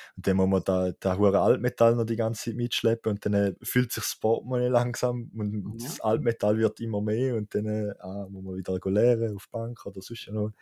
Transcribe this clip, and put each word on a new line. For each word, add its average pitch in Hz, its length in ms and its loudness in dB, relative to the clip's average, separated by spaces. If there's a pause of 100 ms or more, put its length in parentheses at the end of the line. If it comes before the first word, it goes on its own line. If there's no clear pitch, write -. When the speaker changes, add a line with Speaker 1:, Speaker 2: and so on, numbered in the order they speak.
(160)
Speaker 1:
dann 95 200 0
muss 95 120 4
man 95 160 4
da, 92 280 2
da 92 260 -2
hure 98 220 6
Altmetall 117 560 4
noch 117 80 0
die 113 120 -2
ganze 113 280 -2
Zeit 113 100 -4
mitschleppen 117 580 0
und 104 140 -4
dann, 104 80 0
äh, 101 280 2
füllt 123 300 0
sich - 120 -6
das - 160 -6
Portemonnaie 123 480 0
langsam 123 680 0
und 104 160 -2 (280)
Speaker 2:
Ja. 120 80 -8
Speaker 1:
das - 120 -10
Altmetall 113 580 2
wird 110 220 2
immer 110 220 -4
mehr 117 340 0
und 104 180 -6
dann, 104 120 0
äh, 107 320 -2
ah, 98 320 -10
muss 95 140 -12
man 92 120 -8
wieder 92 220 -4
go 95 100 -4
leeren 113 480 2
auf - 140 -14
Bank 117 340 -10
oder 98 160 -10
sonst - 300 -14
noch. 104 320 -4